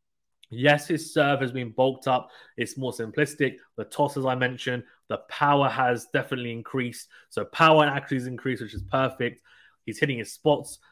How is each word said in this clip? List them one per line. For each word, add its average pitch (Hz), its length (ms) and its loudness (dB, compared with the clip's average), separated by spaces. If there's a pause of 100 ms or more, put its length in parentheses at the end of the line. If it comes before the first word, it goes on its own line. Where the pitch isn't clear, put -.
(500)
yes, 143 380 2
his 160 260 -4
serve 143 260 2
has 127 140 -4
been 123 180 -6
bulked 131 340 0
up. 131 260 0 (260)
It's 120 200 -6
more 131 140 -6
simplistic. 131 640 -2 (220)
The 110 80 -8
toss, 143 320 -2
as 135 80 -2
I 127 100 0
mentioned, 127 480 -2 (240)
the 104 120 -4 (100)
power 143 400 4
has 123 440 0
definitely 123 380 -2
increased. 120 560 -6 (220)
So 104 160 -4
power 156 400 6
and 143 100 -2
accuracy 139 200 -4
has 123 120 -4
increased, 127 340 -6
which 107 120 -12
is 101 100 -10
perfect. 131 580 -2 (440)
He's 110 140 -10
hitting 139 180 0
his 110 160 -10
spots, - 460 0 (120)